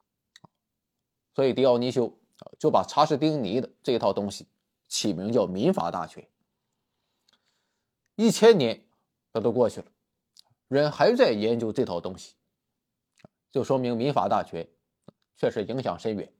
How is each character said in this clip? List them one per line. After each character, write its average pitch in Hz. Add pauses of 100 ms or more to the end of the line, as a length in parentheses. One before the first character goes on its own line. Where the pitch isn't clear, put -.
(1400)
所 135
以 123
迪 127
奥 123
尼 123
修， 117 (320)
啊， -
就 151
把 95
查 147
士 151
丁 151
尼 104
的 - (140)
这 139
一 117
套 101
东 101
西 - (400)
起 -
名 92
叫 117
民 98
法 85
大 87
全。 - (1900)
一 220
千 214
年 120 (460)
那 117
都 117
过 120
去 -
了， - (840)
人 147
还 156
在 240
研 113
究 110
这 127
套 87
东 92
西， - (1160)
就 131
说 135
明 120
民 135
法 101
大 104
全 82 (680)
确 123
实 104
影 120
响 92
深 110
远。 -